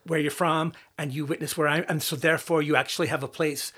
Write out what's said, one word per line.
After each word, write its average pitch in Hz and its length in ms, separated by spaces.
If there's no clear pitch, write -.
where 160 140
you're 147 100
from 160 440
and 147 160
you 147 120
witness 165 320
where 151 100
I'm, 151 200
and 156 160
so - 120
therefore 160 460
you 147 140
actually 135 320
have 135 160
a 135 40
place 151 500